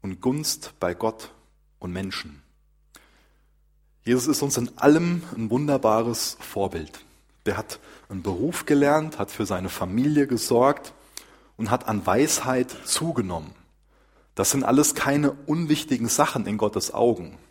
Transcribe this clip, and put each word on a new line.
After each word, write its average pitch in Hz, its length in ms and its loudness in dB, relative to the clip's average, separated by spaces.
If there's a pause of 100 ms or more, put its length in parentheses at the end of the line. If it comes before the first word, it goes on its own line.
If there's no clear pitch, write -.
und 95 200 -10
Gunst 147 580 -4
bei 87 140 0
Gott - 380 -6 (480)
und 90 120 -10
Menschen. 87 500 -10 (1600)
Jesus 123 220 2
ist 151 140 2
uns 139 160 0
in 120 200 -4
allem 165 460 4 (120)
ein 113 140 -4
wunderbares 117 920 0
Vorbild. 92 600 -6 (460)
Der 98 120 -2
hat - 220 -10 (300)
einen 95 120 -10
Beruf 101 440 -4
gelernt, 151 520 4
hat - 140 -4
für - 140 -4
seine 95 240 -4
Familie 135 580 2
gesorgt 127 680 2 (640)
und 110 140 -2
hat 123 160 -2
an 104 180 -2
Weisheit 127 640 2 (160)
zugenommen. 95 680 -4 (840)
Das - 160 2
sind 139 120 0
alles 143 320 4
keine 143 360 2
unwichtigen 147 760 -2
Sachen 123 400 2
in 104 100 -2
Gottes 104 360 -2
Augen. 107 440 0 (140)